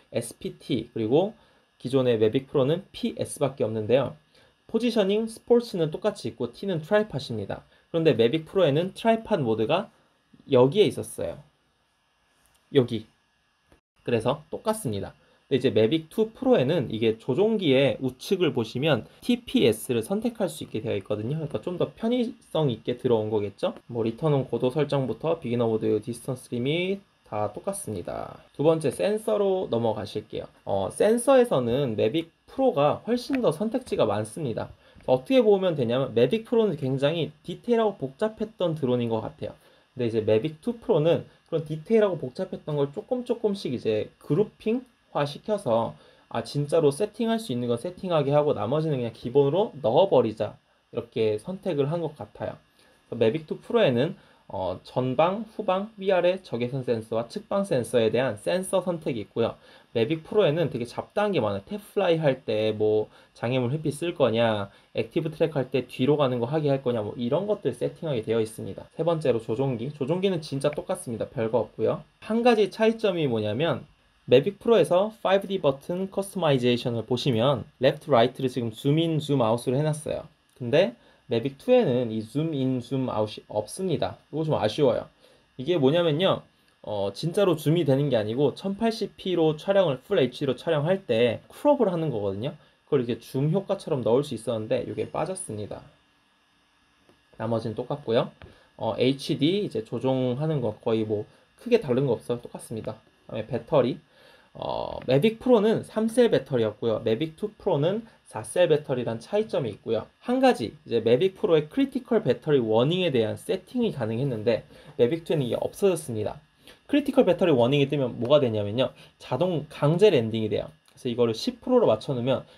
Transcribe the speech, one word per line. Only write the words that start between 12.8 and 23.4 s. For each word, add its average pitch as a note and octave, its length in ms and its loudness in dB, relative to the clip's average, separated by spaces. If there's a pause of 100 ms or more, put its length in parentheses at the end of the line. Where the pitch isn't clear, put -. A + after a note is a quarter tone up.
그래서 A#2+ 480 -2
똑같습니다. A#2 640 -6 (340)
근데 C#3 100 2
이제 B2 140 2
매빅 A2+ 380 2
투 A3 220 -2
프로에는 F#3+ 600 0
이게 A2 260 0
조종기의 C#3+ 840 2
우측을 D#3 540 -2
보시면 B2 540 -2 (140)
티피에스를 G#3+ 840 0
선택할 G#3+ 460 -4
수 - 140 -14
있게 - 180 -8
되어 G#2+ 160 -4
있거든요. G#2+ 380 -4
그러니까 D#3 260 -6
좀 F3+ 160 -8
더 - 180 -2
편의성 A3+ 720 -2
있게 A#2+ 280 -4
들어온 A2 340 2
거겠죠. G#2 420 -2 (140)